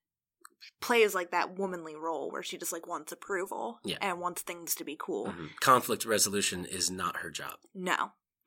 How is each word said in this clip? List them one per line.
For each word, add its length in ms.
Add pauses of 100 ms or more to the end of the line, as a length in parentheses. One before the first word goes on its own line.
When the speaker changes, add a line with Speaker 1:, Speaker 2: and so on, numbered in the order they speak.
(800)
Speaker 1:
plays, 340
like, 160
that 280
womanly 380
role 340
where 120
she 160
just, 140
like, 140
wants 260
approval 720
Speaker 2:
Yeah. 160
Speaker 1:
and 200
wants 220
things 340
to 80
be 140
cool. 280
Speaker 2:
Mm-hmm. 200 (140)
Conflict 440
resolution 600
is 260
not 280
her 120
job. 240 (200)
Speaker 1:
No. 380 (340)